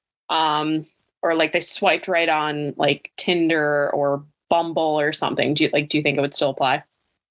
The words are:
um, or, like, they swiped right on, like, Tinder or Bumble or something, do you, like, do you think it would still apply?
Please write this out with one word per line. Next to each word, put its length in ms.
um, 560
or, 100
like, 180
they 80
swiped 480
right 220
on, 480
like, 400
Tinder 760
or 320
Bumble 500
or 120
something, 440
do 100
you, 80
like, 160
do 80
you 60
think 140
it 40
would 140
still 160
apply? 320